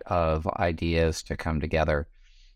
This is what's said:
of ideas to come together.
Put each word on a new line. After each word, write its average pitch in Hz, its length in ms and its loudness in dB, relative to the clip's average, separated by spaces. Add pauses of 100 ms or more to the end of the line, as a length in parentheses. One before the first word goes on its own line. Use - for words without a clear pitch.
of 80 420 0 (120)
ideas 82 640 0
to - 120 -8
come 80 240 -2
together. 78 480 0 (480)